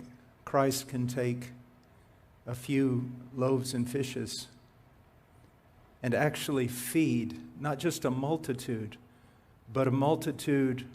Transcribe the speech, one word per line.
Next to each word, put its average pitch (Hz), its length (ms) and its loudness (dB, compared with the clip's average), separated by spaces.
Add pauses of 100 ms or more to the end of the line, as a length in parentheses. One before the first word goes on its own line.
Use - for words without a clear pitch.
(460)
Christ 135 420 2
can 123 200 -2
take 123 420 -2 (960)
a 120 80 -6
few 131 560 2 (260)
loaves 127 380 2
and 120 160 0
fishes 123 580 -4 (1600)
and 123 100 2
actually 139 540 2
feed 123 720 0 (200)
not 143 200 -4
just - 260 -2
a 127 60 2
multitude, 131 840 -4 (760)
but 131 140 4
a 127 40 4
multitude 139 1040 2